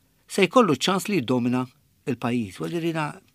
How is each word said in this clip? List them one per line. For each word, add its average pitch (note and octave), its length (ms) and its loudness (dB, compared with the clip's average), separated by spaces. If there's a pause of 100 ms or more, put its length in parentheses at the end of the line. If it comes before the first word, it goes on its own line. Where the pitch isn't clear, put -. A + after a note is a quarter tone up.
(280)
se - 140 0
jkollu F#3+ 320 6
ċans F#3 340 0
li G3 120 2
jiddomina B2 460 0 (400)
il-pajjiż. A#2+ 520 -4
Vuol E3 120 -8
dire E3 220 -4
jiena D#3 280 -6 (140)